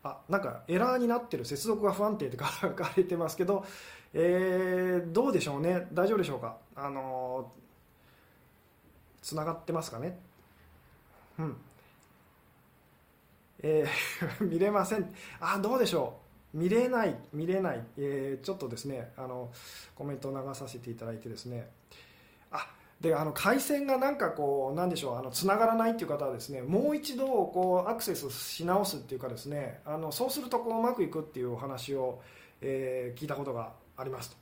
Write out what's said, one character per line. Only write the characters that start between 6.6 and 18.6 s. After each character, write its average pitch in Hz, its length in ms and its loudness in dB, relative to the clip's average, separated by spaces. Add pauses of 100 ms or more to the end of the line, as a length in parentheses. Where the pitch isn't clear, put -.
あ 139 140 -6
の 131 640 -4 (100)
ー、 - 40 -20 (1600)
繋 156 180 -4
が 165 100 0
っ 160 120 -8
て 165 80 -2
ま 160 80 0
す - 80 -8
か 117 80 -8
ね。 165 220 -6 (1200)
う 160 40 -2
ん。 135 140 -4 (2000)
え 156 240 6 (520)
ー、 220 40 2
<laughs> - 20 4
見 170 140 2
れ 196 100 6
ま 202 160 4
せ 214 140 0
ん。 180 120 -2 (280)
あ、 180 180 2
ど 208 180 2
う 262 40 4
で 220 80 6
し 175 80 0
ょ 127 240 0 (340)
う。 151 40 -4
見 170 120 2
れ 233 180 6
な 240 180 4
い、 143 120 0 (160)
見 156 140 -2
れ 185 120 2
な 175 140 0
い。 117 100 -6 (140)
え 139 420 -2
ー、 - 60 -16
ち 196 60 -2
ょ - 20 -2
っ - 60 -4
と 135 100 -4